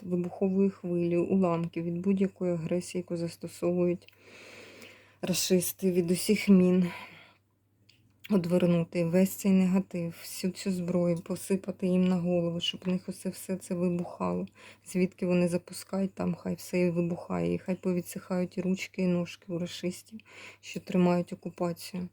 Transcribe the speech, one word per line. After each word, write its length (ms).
вибухової 680
хвилі, 460
уламків, 680
від 140
будь-якої 540
агресії, 480
яку 160
застосовують 960
рашисти, 720
від 180
усіх 380
мін. 420
Одвернути 760
весь 260
цей 220
негатив, 680
всю 300
цю 180
зброю, 460
посипати 680
їм 220
на 80
голову, 440
щоб 240
в 40
них 200
усе, 200
все 280
це 180
вибухало. 720
Звідки 400
вони 220
запускають, 680
там 200
хай 200
все 260
і 100
вибухає. 640
І 40
хай 160
повідсихають 840
і 20
ручки, 420
і 40
ножки 460
у 60
рашистів, 640
що 200
тримають 520
окупацію 800